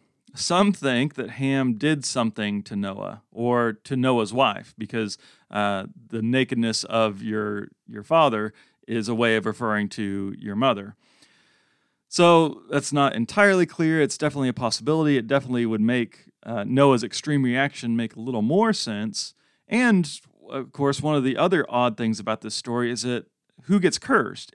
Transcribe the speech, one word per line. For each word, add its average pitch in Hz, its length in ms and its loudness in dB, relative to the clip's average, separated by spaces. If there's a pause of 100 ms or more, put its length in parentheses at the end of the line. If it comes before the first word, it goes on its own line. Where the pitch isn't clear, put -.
(320)
some - 400 2
think 135 420 -2
that - 160 -8
Ham 135 440 0
did 139 300 -2
something 107 580 -4
to - 140 -10
Noah, 101 460 -8 (100)
or 120 400 0
to 131 240 -8
Noah's 123 360 2
wife, 113 460 0
because, 107 400 -6 (320)
uh, 101 360 -2 (220)
the 113 140 -8
nakedness 117 600 0
of 107 360 0
your, 107 460 -6 (220)
your 107 160 -14
father 117 480 2 (340)
is 113 220 -4
a 120 80 -2
way 113 180 4
of 107 100 2
referring 107 440 -2
to 98 500 -6
your 101 160 -10
mother. 107 400 0 (1120)
So 165 600 4
that's 143 220 -2
not 143 240 2
entirely 185 500 4
clear. 160 340 0
It's 139 180 0
definitely 139 320 -2
a - 20 -2
possibility. 143 640 0
It 113 100 -2
definitely 123 400 0
would 110 140 0
make, 117 460 0 (180)
uh, 113 180 -6
Noah's 127 400 4
extreme 143 400 -2
reaction 123 540 -2
make 117 180 -4
a 117 60 -14
little 117 220 -4
more 190 300 2
sense. 107 640 -6 (320)
And, 214 420 2 (420)
of 131 220 -10
course, 139 280 0
one 151 140 0
of 135 100 2
the 131 140 -2
other 170 320 2
odd 123 260 0
things 110 240 -2
about 107 220 -6
this 110 120 -10
story 120 360 -4
is 120 100 -6
that 123 240 -4 (380)
who 196 180 2
gets 170 180 2
cursed? 120 560 -2